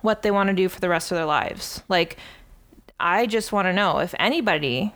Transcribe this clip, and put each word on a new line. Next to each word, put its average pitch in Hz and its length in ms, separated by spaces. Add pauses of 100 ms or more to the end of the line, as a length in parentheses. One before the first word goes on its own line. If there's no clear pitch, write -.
what 214 200
they 208 100
wanna 196 220
do 190 140
for - 140
the 185 80
rest 175 220
of 180 60
their 165 80
lives? - 640
Like, 175 300 (840)
I 185 260
just 214 260
wanna 196 220
know 190 260
if 175 200
anybody 190 760